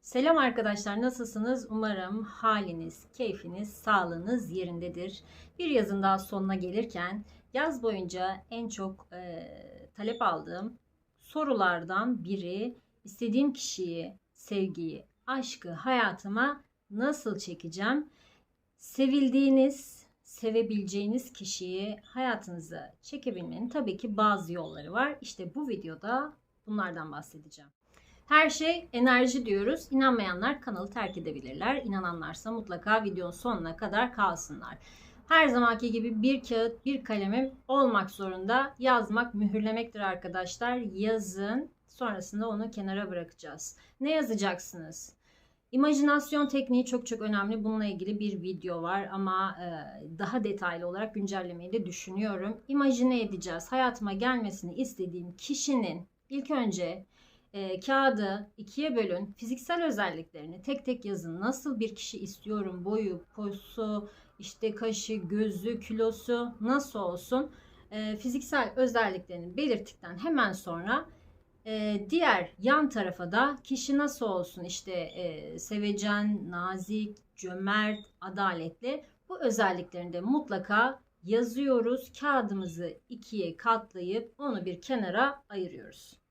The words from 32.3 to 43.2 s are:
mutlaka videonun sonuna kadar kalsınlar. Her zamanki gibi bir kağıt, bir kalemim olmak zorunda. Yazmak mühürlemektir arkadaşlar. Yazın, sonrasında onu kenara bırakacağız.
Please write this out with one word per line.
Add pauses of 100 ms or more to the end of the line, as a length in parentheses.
mutlaka
videonun
sonuna
kadar
kalsınlar. (500)
Her
zamanki
gibi
bir
kağıt,
bir
kalemim (140)
olmak
zorunda.
Yazmak
mühürlemektir
arkadaşlar.
Yazın, (160)
sonrasında
onu
kenara
bırakacağız. (220)